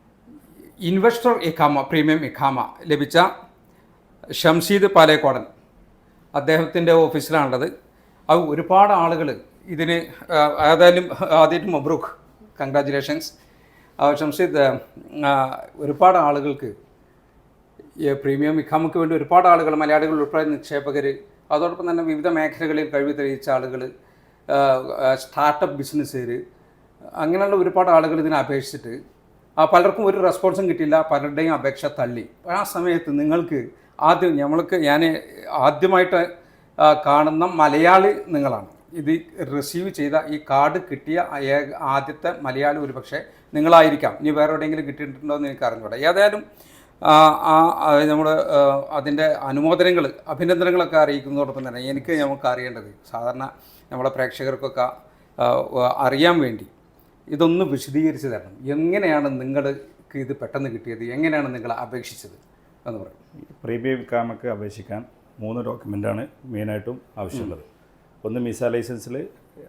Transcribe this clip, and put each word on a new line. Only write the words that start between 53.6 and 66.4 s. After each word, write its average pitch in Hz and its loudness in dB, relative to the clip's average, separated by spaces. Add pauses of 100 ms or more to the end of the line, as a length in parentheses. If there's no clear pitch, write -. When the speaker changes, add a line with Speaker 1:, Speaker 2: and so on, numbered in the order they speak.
Speaker 1:
നമ്മുടെ 127 -4
പ്രേക്ഷകർക്കൊക്കെ, 131 -4 (560)
ആ, - 2 (520)
അറിയാൻ 143 2
വേണ്ടി 120 -4 (600)
ഇതൊന്ന് 165 0
വിശദീകരിച്ച് 139 -4
തരണം. 127 -10
എങ്ങനെയാണ് 156 -2
നിങ്ങൾക്ക് 139 -8
ഇത് 135 -8
പെട്ടെന്ന് 135 -8
കിട്ടിയത്? 113 -12
എങ്ങനെയാണ് 139 -4
നിങ്ങൾ 117 -10
അപേക്ഷിച്ചത് 113 -12 (500)
എന്ന് 113 -12
പറയും. - -20 (160)
Speaker 2:
പ്രീമിയം 120 -4
ഇഖാമയ്ക്ക് 117 -6
അപേക്ഷിക്കാൻ 104 -10 (340)
മൂന്ന് 110 -8
ഡോക്യുമെൻ്റാണ് 104 -8 (180)